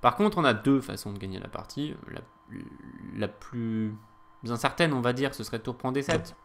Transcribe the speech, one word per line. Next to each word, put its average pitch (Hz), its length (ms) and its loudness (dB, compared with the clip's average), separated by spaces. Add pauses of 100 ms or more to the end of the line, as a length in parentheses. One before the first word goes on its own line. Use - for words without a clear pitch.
Par 120 160 6
contre, 202 220 4
on 165 60 4
a 127 100 8
deux 135 260 6
façons 104 320 -6
de 98 60 -8
gagner 95 200 -6
la 95 100 -10
partie. - 460 -8 (140)
La, - 120 -10 (960)
la 104 120 0
plus 110 680 -2 (520)
incertaine, 143 440 2
on 131 80 2
va 120 120 4
dire, 131 220 0
ce 113 100 -8
serait 113 160 -4
tour 120 160 -6
prend 131 160 -2
D 135 100 0
sept. 165 320 0 (100)